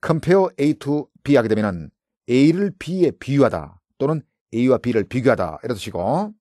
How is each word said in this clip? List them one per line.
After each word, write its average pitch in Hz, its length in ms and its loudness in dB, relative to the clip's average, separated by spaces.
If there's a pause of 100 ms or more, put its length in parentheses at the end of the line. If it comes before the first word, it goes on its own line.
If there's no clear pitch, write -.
compare 175 440 2 (120)
A 147 140 2
to 147 340 -6 (160)
B 143 120 4
하게 113 120 4
되면은 101 420 -2 (380)
A를 160 500 2
B에 170 340 -2
비유하다 98 680 -2 (180)
또는 147 220 -2 (340)
A와 123 240 2
B를 113 260 -2
비교하다 110 580 -2
이런 123 140 -6
뜻이고 107 640 -4